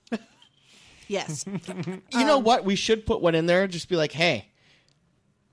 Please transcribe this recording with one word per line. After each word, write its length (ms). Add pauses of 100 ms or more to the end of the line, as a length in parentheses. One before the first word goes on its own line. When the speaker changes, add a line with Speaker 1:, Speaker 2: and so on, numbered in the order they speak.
(100)
Speaker 1:
<laughs> 80 (880)
Yes. 400
Speaker 2:
You 800
know 140
Speaker 1:
Um, 60
Speaker 2:
what? 200
We 120
should 280
put 160
one 140
in 100
there. 220
Just 240
be 60
like, 160
"Hey, 340 (1080)